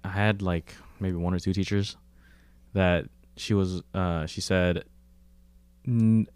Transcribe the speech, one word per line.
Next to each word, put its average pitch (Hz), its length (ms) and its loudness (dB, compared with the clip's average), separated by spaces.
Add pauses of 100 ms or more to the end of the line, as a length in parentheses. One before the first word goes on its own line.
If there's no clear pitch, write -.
I 92 60 -8
had, 101 320 0
like, 87 320 -2 (260)
maybe 92 160 -2
one 87 180 -2
or 87 40 -2
two 95 160 -2
teachers 98 420 -2 (800)
that 90 320 2 (300)
she - 180 -2
was, 92 280 0 (120)
uh, 85 320 -2
she - 160 -10
said, 90 420 0 (1000)
"N-, 113 500 4